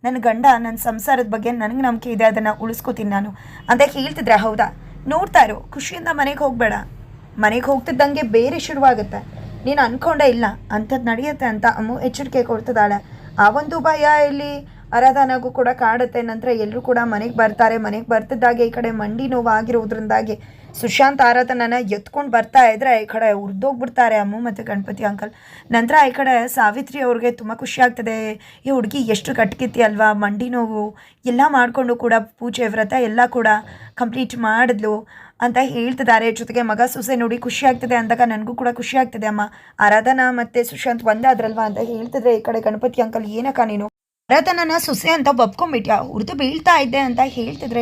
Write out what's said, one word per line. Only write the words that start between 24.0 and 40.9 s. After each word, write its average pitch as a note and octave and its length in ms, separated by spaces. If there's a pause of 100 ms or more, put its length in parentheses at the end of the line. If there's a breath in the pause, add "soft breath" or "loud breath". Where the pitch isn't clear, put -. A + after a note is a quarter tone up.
ಅಮ್ಮು G#3 200
ಮತ್ತೆ A#3 240
ಗಣಪತಿ G3+ 400
ಅಂಕಲ್. G#3 280 (400 loud breath)
ನಂತರ A#3 240 (120)
ಈ B3 40
ಕಡೆ C4 220 (140)
ಸಾವಿತ್ರಿ B3 520
ಅವ್ರಿಗೆ A#3+ 320
ತುಂಬಾ A3+ 240
ಖುಷಿ B3+ 260
ಆಗ್ತದೆ, A#3 360 (480 loud breath)
ಈ C4 40
ಹುಡ್ಗಿ C4 380
ಎಷ್ಟು G#3+ 280
ಕಟ್ಕಿತ್ತಿ A#3 460
ಅಲ್ವಾ, G#3+ 320
ಮಂಡಿ G#3 360
ನೋವು A3+ 340 (420 soft breath)
ಎಲ್ಲ B3 220
ಮಾಡ್ಕೊಂಡು B3 480
ಕೂಡ A#3+ 180 (260)
ಪೂಜೆ A#3+ 280
ವ್ರತ G#3+ 340
ಎಲ್ಲ A3+ 200 (100)
ಕೂಡ A3+ 160 (480 loud breath)
ಕಂಪ್ಲೀಟ್ A#3+ 420
ಮಾಡಿದ್ಲು A3 580 (460 loud breath)
ಅಂತ A#3+ 200
ಹೇಳ್ತಿದ್ದಾರೆ. A#3+ 720
ಜೊತೆಗೆ A#3 300
ಮಗ A3 260
ಸೊಸೆ B3+ 280
ನೋಡಿ A#3 220
ಖುಷಿ A#3+ 280
ಆಗ್ತದೆ B3 300
ಅಂದಾಗ A#3 300
ನನ್ಗೂ A3 300
ಕೂಡ A#3+ 180
ಖುಷಿ A#3+ 240
ಆಗ್ತದೆ A#3 300
ಅಮ್ಮ, G#3 160 (360 loud breath)
ಆರಾಧನಾ A3 520
ಮತ್ತೆ A#3+ 320
ಸುಶಾಂತ್ A#3 420